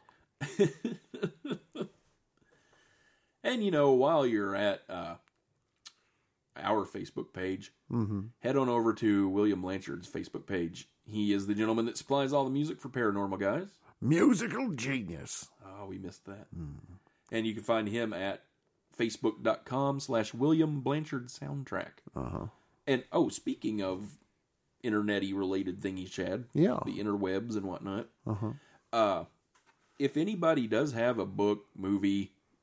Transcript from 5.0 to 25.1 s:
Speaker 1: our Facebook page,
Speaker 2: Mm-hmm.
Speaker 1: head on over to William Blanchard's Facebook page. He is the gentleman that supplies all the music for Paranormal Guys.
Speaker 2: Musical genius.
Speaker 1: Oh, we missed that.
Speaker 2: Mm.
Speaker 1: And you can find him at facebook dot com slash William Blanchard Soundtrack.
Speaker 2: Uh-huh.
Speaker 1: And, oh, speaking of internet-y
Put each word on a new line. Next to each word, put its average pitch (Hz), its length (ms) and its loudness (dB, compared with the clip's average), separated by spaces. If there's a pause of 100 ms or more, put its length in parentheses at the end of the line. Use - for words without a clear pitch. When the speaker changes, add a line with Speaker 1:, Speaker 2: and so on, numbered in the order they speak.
Speaker 1:
our 104 300 0
Facebook - 480 -8
page, 95 400 -6 (180)
Speaker 2:
Mm-hmm. 107 300 -2 (180)
Speaker 1:
head 127 180 -2
on 131 120 4
over 113 240 4
to 104 360 4
William 98 320 4
Blanchard's 95 480 -6
Facebook - 380 -8
page. 87 400 -4 (180)
He 104 280 0
is 98 140 2
the 104 60 2
gentleman 113 320 2
that 117 120 -4
supplies 139 360 0
all 139 120 4
the 131 40 -2
music 147 320 -2
for 131 80 -12
Paranormal 101 500 0
Guys. 117 280 0 (340)
Speaker 2:
Musical 208 720 4
genius. 117 760 -6 (160)
Speaker 1:
Oh, 98 220 -14
we 95 120 -10
missed - 260 -12
that. 98 220 -14 (100)
Speaker 2:
Mm. 73 200 -10 (540)
Speaker 1:
And 113 140 -2
you 110 80 -2
can 107 100 -8
find 110 240 0
him 110 260 -2
at 95 300 -6 (540)
facebook 113 460 0
dot 110 220 0
com 139 340 0
slash 113 340 0
William 151 480 2
Blanchard 139 460 -4
Soundtrack. 139 640 -6 (240)
Speaker 2:
Uh-huh. - 300 -4 (420)
Speaker 1:
And, 131 240 2
oh, 160 180 2
speaking - 520 -4
of 98 360 -4 (640)
internet-y 104 540 2